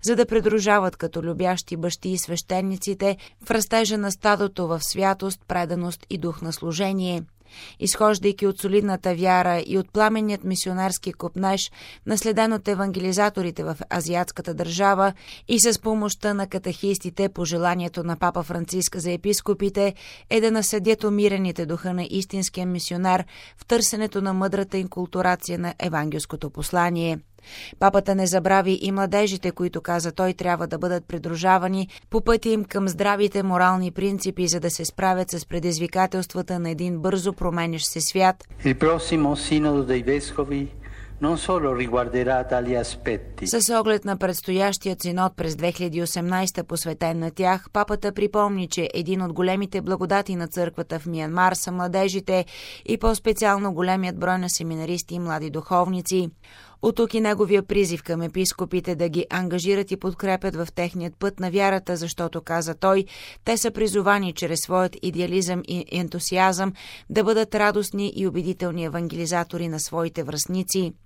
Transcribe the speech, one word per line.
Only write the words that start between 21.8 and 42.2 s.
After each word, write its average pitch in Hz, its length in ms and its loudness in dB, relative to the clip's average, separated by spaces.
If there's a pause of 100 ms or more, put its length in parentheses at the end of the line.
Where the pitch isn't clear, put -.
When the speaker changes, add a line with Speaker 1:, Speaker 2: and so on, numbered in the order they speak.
Speaker 1:
на 180 160 -2
истинския 190 560 -4
мисионер 180 580 0 (320)
в - 100 -20
търсенето 214 560 2
на 196 100 0
мъдрата 196 460 0
инкултурация 180 800 -2
на 175 200 -4
евангелското 156 720 -4
послание. 170 680 0 (600)
Папата 196 360 4
не 190 120 2
забрави 185 560 4
и 196 100 -2
младежите, 196 580 0
които, 175 300 -4
каза 170 320 -2
той, 185 200 0
трябва 175 340 0
да 160 120 -4
бъдат 175 260 -2
придружавани 185 840 2 (220)
по 226 100 2
пътя 226 280 4
им 220 160 2
към 196 240 -2
здравите 202 540 2
морални 185 480 2
принципи, 185 580 -2
за 170 120 2
да 170 100 0
се 165 140 -6
справят 185 460 0
с 170 160 -6
предизвикателствата 180 1120 -2
на 170 120 -2
един 170 280 -2
бързо 185 340 0
променящ 170 540 -2
се - 140 -4
свят. 185 440 2 (200)
Speaker 2:
Il 135 100 4
prossimo 156 600 2
sinodo 151 480 2
dei 127 180 0
vescovi 139 640 -2 (520)
non 156 180 2
solo 160 440 2
riguarderà 123 640 2